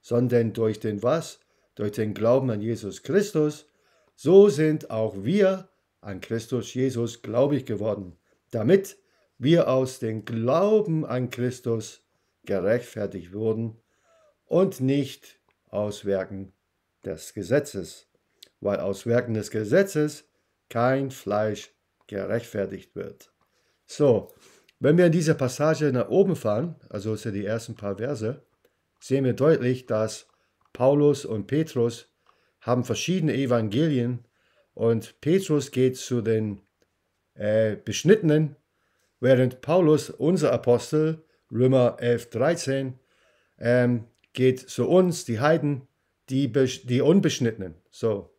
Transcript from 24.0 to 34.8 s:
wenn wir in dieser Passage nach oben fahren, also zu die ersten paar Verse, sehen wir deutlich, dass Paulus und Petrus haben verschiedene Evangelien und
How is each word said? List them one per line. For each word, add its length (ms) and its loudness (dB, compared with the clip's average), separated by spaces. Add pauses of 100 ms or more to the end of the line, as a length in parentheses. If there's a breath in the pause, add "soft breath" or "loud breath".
wenn 180 4
wir 80 6
in 60 4
dieser 220 2
Passage 580 0
nach 160 -2
oben 260 4
fahren, 400 -2 (140)
also 260 -6
zu 160 -8
die 140 -6
ersten 320 -6
paar 220 -8
Verse, 440 -6 (560)
sehen 260 0
wir 100 2
deutlich, 520 2
dass 400 -4 (460)
Paulus 520 2
und 220 -6
Petrus 600 -2 (520)
haben 220 0
verschiedene 520 -2
Evangelien 920 0 (500)
und 460 -2